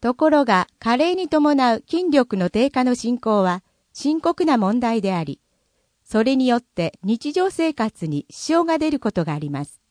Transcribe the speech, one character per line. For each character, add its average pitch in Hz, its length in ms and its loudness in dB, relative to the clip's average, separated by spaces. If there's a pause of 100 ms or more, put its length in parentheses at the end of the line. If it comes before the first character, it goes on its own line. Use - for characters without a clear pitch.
と 247 140 -2
こ 311 160 2
ろ 294 140 4
が、 196 240 0 (100)
加 233 180 0
齢 339 200 2
に 370 120 -4
伴 294 460 2
う 220 160 -8
筋 349 200 -2
力 254 260 2
の 180 140 0
低 247 200 0
下 254 140 0
の 254 100 2
進 240 240 -4
行 214 240 0
は 180 220 -2 (280)
深 311 280 -2
刻 339 240 -2
な 311 140 2
問 208 200 0
題 226 220 -2
で 190 120 -2
あ 170 120 -4
り、 143 160 -10 (640)
そ 220 180 0
れ 262 140 2
に 262 100 2
よ 240 120 2
っ - 20 -2
て - 420 -6
日 226 300 -4
常 370 180 0
生 330 240 -2
活 220 320 -6
に 147 240 -4
支 - 220 -6
障 330 160 2
が 320 100 0
出 311 120 -2
る 285 100 -4
こ 214 100 -2
と 175 140 -2
が 160 100 -6
あ 151 40 -8
り 147 120 -8
ま 143 140 -6
す。 - 160 -20 (100)